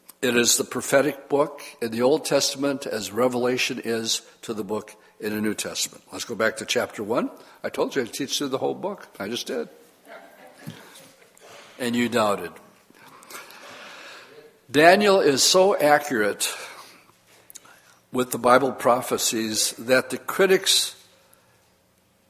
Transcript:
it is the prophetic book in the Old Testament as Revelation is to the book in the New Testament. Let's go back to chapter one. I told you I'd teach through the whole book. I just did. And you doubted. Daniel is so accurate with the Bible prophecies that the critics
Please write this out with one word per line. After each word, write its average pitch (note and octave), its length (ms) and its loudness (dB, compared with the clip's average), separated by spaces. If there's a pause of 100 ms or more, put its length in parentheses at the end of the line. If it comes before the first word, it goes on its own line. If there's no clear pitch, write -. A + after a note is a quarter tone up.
(220)
it A#2+ 160 2
is A#2 200 4
the A#2+ 60 -2
prophetic C3+ 640 0
book C#3+ 360 0 (180)
in A2+ 100 -2
the A#2 120 0
Old D3+ 200 4
Testament C#3 600 -2
as G#2 260 -6
Revelation B2 720 0
is A2+ 380 -2 (220)
to A#2 100 -8
the G#2+ 100 -6
book G2+ 320 -8 (240)
in G#2+ 140 -4
the G#2+ 80 -4
New G#2 140 -2
Testament. - 560 -8
Let's - 140 -12
go A#2 100 -8
back A2 220 0
to G#2 80 -10
chapter A2+ 360 -4
one. B2+ 300 -2 (320)
I - 60 -6
told - 260 -4
you C3 80 0
I'd A2+ 100 -10
teach - 240 -6
through C#3+ 120 -4
the B2+ 100 -4
whole C#3 160 -4
book. F#3 320 -10 (120)
I G2+ 80 -8
just A#2 200 -8
did. C3 220 -6 (2000)
And A#2+ 160 -2
you A#2+ 120 2
doubted. G#2 440 0 (2250)
Daniel F#3+ 480 6
is C#3 240 2
so F#3+ 320 4
accurate C3+ 800 2 (1600)
with B2+ 200 -2
the B2+ 60 -2
Bible B2 340 4
prophecies A2+ 1000 0
that B2+ 380 0
the B2 60 -4
critics - 800 2 (1300)